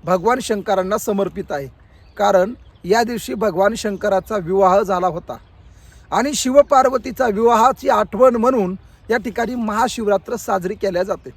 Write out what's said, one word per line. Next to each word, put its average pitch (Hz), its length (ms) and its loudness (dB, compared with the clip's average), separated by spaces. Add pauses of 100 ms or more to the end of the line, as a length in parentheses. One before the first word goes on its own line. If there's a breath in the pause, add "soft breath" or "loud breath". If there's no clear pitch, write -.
भगवान 190 360 0
शंकरांना 196 580 -2
समर्पित 196 540 -4
आहे, 139 140 -8 (500 soft breath)
कारण 202 360 2 (320)
या 214 180 2
दिवशी 240 320 -6
भगवान 202 400 0
शंकराचा 202 640 -4
विवाह 190 440 2
झाला 185 260 -2
होता 160 300 -6 (760 soft breath)
आणि 262 240 0
शिवपार्वतीचा 262 960 2
विवाहाची 233 600 2
आठवण 233 480 2
म्हणून 220 380 0 (360 soft breath)
या 233 60 2
ठिकाणी 233 380 -4
महाशिवरात्र 220 840 -2
साजरी 190 380 -4
केल्या 185 280 -2
जाते. 190 340 -6